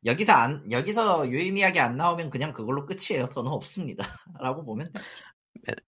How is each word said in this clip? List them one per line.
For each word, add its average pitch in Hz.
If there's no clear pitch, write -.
여기서 175
안, 135
여기서 170
유의미하게 185
안 120
나오면 165
그냥 139
그걸로 135
끝이에요. 170
더는 127
없습니다. -
<laughs> -
라고 139
보면 123
돼. 208